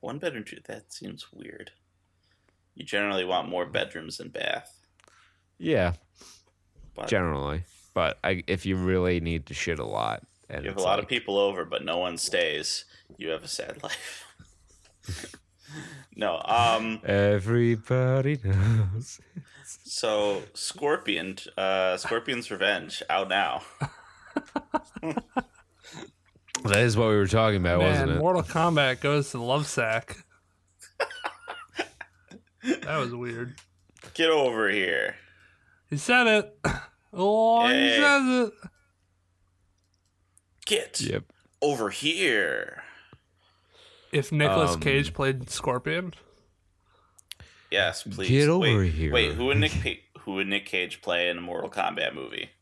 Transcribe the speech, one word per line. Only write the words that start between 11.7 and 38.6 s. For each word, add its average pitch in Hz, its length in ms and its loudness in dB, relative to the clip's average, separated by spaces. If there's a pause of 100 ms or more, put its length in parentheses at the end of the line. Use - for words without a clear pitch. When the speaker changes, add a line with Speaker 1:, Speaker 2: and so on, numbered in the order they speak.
Speaker 1:
no 85 120 -2
one 87 200 -4
stays, 80 640 -2 (320)
you 80 140 -10
have 80 140 -4
a - 40 -14
sad - 340 -10
life. - 440 -10 (840)
<laughs> - 280 -10 (800)
No, 90 280 -2
um, 113 640 2
Speaker 2:
Everybody 117 1400 2
knows. 101 800 0 (640)
Speaker 1:
So, 104 560 0 (120)
Scorpion, 98 840 -2 (200)
uh, 95 380 2
Scorpion's 117 560 -4
Revenge, 98 580 -2
out 95 200 2
now. - 320 2 (1400)
<laughs> 160 120 -6 (1500)
Speaker 2:
That 101 140 4
is 113 180 4
what 113 120 4
we 107 60 4
were 101 120 4
talking 107 300 4
about, 87 220 2
Speaker 3:
Man, 92 120 4
Speaker 2:
wasn't - 200 2
it? 85 80 2
Speaker 3:
Mortal 175 240 2
Kombat 151 580 2
goes 147 300 0
to - 60 -8
the 117 60 -6
love 143 240 0
sack. 113 500 -2 (840)
<laughs> - 60 -2 (1800)
That 156 160 -4
was 123 180 -4
weird. 120 400 -8 (580)
Speaker 1:
Get 165 160 2
over 123 400 4
here. 90 460 0 (760)
Speaker 3:
He 147 80 -4
said 247 300 4
it. 208 380 2
<coughs> - 80 2 (380)
Oh, 220 540 4
he 247 80 4
Speaker 1:
Hey. 269 260 4
Speaker 3:
says 262 480 4
it. 208 60 -8 (2250)